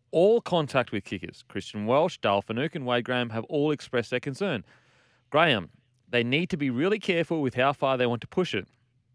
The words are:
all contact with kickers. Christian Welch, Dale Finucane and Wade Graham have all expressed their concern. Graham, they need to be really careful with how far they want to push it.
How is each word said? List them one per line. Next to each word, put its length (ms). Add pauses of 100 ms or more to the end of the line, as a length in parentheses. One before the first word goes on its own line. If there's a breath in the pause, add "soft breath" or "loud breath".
(120)
all 280
contact 520
with 100
kickers. 460
Christian 380
Welch, 340
Dale 200
Finucane 420
and 40
Wade 180
Graham 260
have 160
all 260
expressed 380
their 100
concern. 440 (640 soft breath)
Graham, 420 (380)
they 140
need 280
to 60
be 140
really 300
careful 420
with 140
how 160
far 240
they 100
want 140
to 80
push 260
it. 140 (460)